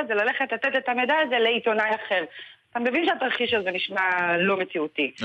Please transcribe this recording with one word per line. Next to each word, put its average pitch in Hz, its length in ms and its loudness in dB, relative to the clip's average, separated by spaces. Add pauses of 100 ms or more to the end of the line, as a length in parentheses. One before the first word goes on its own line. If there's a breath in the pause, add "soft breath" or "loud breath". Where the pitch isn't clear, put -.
זה 220 60 0
ללכת 240 380 0
לתת 262 240 -2
את 254 120 -2
המידע 247 260 2 (120)
הזה 247 120 0
לעיתונאי 220 560 2
אחר. 190 300 -2 (460 loud breath)
אתה 240 100 -4
מבין 254 260 0
שהתרחיש 240 480 0
הזה 190 160 0
נשמע 185 300 -4 (380)
לא 190 180 2
מציאותי. 151 560 -2 (120)